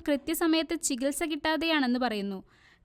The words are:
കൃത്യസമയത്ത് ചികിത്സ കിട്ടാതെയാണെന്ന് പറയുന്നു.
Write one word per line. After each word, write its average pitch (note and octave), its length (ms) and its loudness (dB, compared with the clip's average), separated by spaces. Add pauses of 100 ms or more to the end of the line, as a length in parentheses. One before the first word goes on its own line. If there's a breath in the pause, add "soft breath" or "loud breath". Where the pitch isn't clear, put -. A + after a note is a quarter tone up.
കൃത്യസമയത്ത് D#4+ 760 0
ചികിത്സ C#4 420 -2
കിട്ടാതെയാണെന്ന് D4+ 760 0
പറയുന്നു. G3+ 440 -2 (400 soft breath)